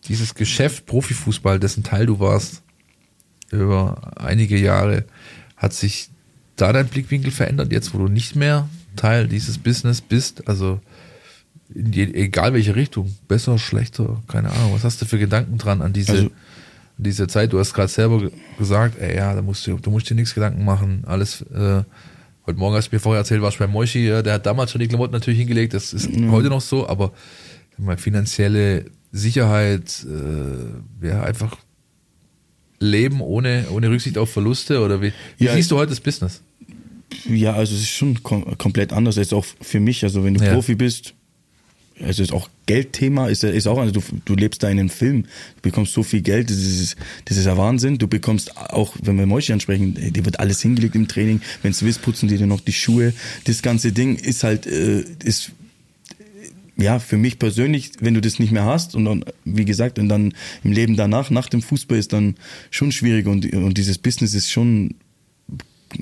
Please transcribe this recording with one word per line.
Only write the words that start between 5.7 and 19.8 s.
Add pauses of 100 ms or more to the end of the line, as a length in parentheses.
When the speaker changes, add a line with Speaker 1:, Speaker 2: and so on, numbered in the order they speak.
Speaker 1:
sich (480)
da
dein
Blickwinkel
verändert,
jetzt
wo
du
nicht
mehr (280)
Teil
dieses
Business
bist,
also (960)
in
je-,
egal
welche
Richtung, (140)
besser,
schlechter,
keine
Ahnung,
was
hast
du
für
Gedanken
dran
an
diese,
Speaker 2:
Also
Speaker 1:
an (680)
diese
Zeit?
Du
hast
grad
selber
ge-, (280)
gesagt,
ey,
ja,
da
musst
du,
du